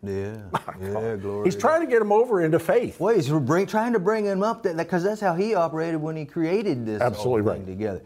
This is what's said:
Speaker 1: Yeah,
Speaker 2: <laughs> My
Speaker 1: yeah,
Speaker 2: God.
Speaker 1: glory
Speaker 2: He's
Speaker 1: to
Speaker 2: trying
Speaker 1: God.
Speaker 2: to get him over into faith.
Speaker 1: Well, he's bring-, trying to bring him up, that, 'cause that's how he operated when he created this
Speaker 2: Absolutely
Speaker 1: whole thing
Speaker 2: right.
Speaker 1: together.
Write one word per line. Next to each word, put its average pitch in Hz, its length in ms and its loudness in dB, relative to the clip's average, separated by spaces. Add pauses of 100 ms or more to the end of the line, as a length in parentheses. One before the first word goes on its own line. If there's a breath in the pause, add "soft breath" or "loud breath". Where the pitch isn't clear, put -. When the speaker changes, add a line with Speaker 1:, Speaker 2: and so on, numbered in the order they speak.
Speaker 1:
Yeah, 98 320 -6 (100)
Speaker 2:
<laughs> - 60 -16
My - 80 -4 (200)
Speaker 1:
yeah, 95 120 -8
Speaker 2:
God. 107 300 -4
Speaker 1:
glory 101 240 -4
Speaker 2:
He's 190 100 0
Speaker 1:
to - 40 -8
Speaker 2:
trying 311 200 4
Speaker 1:
God. 330 60 -2
Speaker 2:
to 254 40 -4
get 233 120 4
him 208 100 0
over 220 300 4
into 156 180 2
faith. 190 400 0
Speaker 1:
Well, 196 160 2
he's 147 120 2
bring-, 156 380 2
trying 220 280 0
to 226 40 2
bring 208 260 0
him 196 200 0
up, 226 180 -2
that, 165 260 -2
'cause 180 140 0
that's 208 180 0
how 185 140 2
he 208 220 0
operated 160 440 0
when 156 140 -4
he 156 100 -6
created 165 600 -2
this 107 160 -2
Speaker 2:
Absolutely 117 400 2
Speaker 1:
whole 104 120 2
thing 95 120 -8
Speaker 2:
right. - 0 -
Speaker 1:
together. 95 400 -6